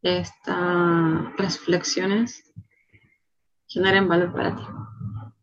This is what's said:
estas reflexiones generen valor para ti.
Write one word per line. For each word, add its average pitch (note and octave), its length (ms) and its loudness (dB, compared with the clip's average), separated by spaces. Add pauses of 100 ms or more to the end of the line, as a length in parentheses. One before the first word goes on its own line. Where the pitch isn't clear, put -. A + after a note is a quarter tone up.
estas F3 1300 0
reflexiones F#3+ 1160 -2 (1120)
generen F#3+ 400 4
valor F3 260 2
para - 220 -2
ti. - 80 -12 (800)